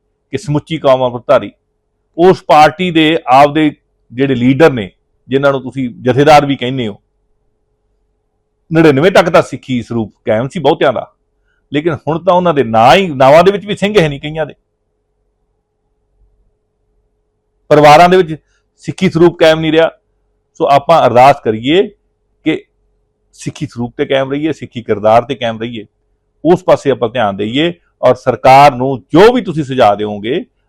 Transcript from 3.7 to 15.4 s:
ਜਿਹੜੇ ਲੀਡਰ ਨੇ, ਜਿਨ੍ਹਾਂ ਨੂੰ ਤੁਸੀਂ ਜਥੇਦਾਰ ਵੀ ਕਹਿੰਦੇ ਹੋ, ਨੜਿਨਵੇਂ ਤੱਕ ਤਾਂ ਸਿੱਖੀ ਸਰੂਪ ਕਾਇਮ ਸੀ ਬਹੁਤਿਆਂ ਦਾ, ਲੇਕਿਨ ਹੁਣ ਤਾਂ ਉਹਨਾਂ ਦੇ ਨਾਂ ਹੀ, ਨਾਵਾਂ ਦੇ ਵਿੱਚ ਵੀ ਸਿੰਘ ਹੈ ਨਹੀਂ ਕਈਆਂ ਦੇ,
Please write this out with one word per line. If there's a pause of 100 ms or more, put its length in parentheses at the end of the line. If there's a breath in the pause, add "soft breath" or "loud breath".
ਜਿਹੜੇ
ਲੀਡਰ
ਨੇ, (360)
ਜਿਨ੍ਹਾਂ
ਨੂੰ
ਤੁਸੀਂ (120)
ਜਥੇਦਾਰ
ਵੀ
ਕਹਿੰਦੇ
ਹੋ, (1700)
ਨੜਿਨਵੇਂ
ਤੱਕ
ਤਾਂ
ਸਿੱਖੀ
ਸਰੂਪ (120)
ਕਾਇਮ
ਸੀ
ਬਹੁਤਿਆਂ
ਦਾ, (600)
ਲੇਕਿਨ
ਹੁਣ
ਤਾਂ
ਉਹਨਾਂ
ਦੇ
ਨਾਂ
ਹੀ,
ਨਾਵਾਂ
ਦੇ
ਵਿੱਚ
ਵੀ
ਸਿੰਘ
ਹੈ
ਨਹੀਂ
ਕਈਆਂ
ਦੇ, (3250)